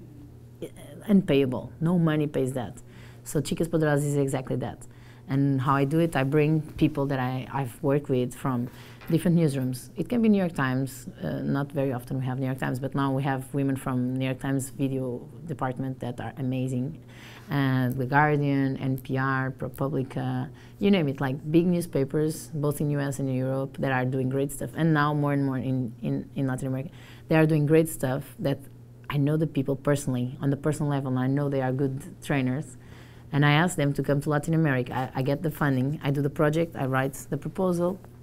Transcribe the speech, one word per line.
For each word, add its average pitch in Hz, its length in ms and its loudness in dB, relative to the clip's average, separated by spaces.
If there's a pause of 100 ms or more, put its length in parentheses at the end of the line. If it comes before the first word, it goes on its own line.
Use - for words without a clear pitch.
(640)
uh, 165 40 -10 (400)
unpayable. 139 720 4
No 175 180 2
money 151 280 4
pays 135 260 0
that. 123 300 -8 (400)
So - 180 -2
Chicas 165 280 0
Poderosas 151 360 2
is 143 120 0
exactly 135 400 0
that. 120 300 -6 (400)
And 139 320 4
how 135 160 2
I 139 100 4
do 156 160 2
it, 165 160 2
I 135 60 2
bring 151 380 4 (160)
people 143 300 2
that 139 120 -2
I, 127 320 -2
I've 131 320 -6
worked 143 280 2
with 123 240 0
from 123 340 -2 (420)
different 165 280 4
newsrooms. 135 580 0
It 175 140 -4
can 240 100 2
be 226 80 4
New 208 80 6
York 180 180 0
Times. 131 520 -2 (160)
Uh, 139 180 -4
not 143 320 -2
very 135 220 0
often 131 240 -6
we 127 80 -2
have 127 120 -4
New 135 60 -2
York 131 140 -2
Times, 135 200 -2
but 131 160 -6
now 139 160 0
we 135 120 0
have 135 200 -2 (120)
women 139 200 0
from 127 400 -2
New 131 120 -2
York 131 140 -4
Times 135 280 -2
video 131 580 -4 (200)
department 131 540 -4
that 123 200 -6
are 110 160 -8
amazing. 131 640 -4 (460)
And 131 480 2
The 135 80 -2
Guardian, 143 720 2
N 131 220 -2
P 131 180 -4
R, 131 340 0
ProPublica, 131 1000 -4 (280)
you 202 120 4
name 180 180 4
it, 135 140 -4
like, 131 140 -2 (140)
big 170 160 6
newspapers, 156 840 0
both 147 300 -2
in 147 80 0
U 143 100 0
S 139 180 -4
and 139 100 -2
in 131 60 0
Europe, 131 440 -2
that 139 140 0
are 127 120 2
doing 131 240 0
great 135 240 0
stuff. 131 240 -8
And 160 160 4
now 147 220 4
more 143 180 2
and 139 140 2
more 131 120 -2
in, 127 440 -2
in, 139 320 -4
in 139 120 -2
Latin 131 220 -4
America. 131 220 -6 (380)
They 160 80 6
are 160 100 8
doing 156 180 4
great 160 240 6
stuff 139 520 -4
that 139 180 0 (500)
I 143 80 -2
know 147 220 2
the 160 80 2
people 139 280 -2
personally, 131 680 0
on 143 80 2
the 139 80 2
personal 147 320 0
level, 139 220 -2
and 127 60 2
I 127 100 2
know 143 200 2
they 135 140 0
are 127 100 0
good 131 500 -4
trainers. 135 540 -2 (560)
And 147 120 4
I 147 80 8
ask 170 240 4
them 143 180 2
to 143 80 0
come 143 180 2
to 156 100 -2
Latin 151 240 0
America. 139 400 2
I, 127 240 -4
I 135 40 0
get 139 200 0
the 156 80 -2
funding, 139 540 0
I 143 80 2
do 143 100 0
the 143 80 0
project, 160 460 0
I 135 100 -2
write 131 280 0 (160)
the - 60 -2
proposal 175 640 0 (240)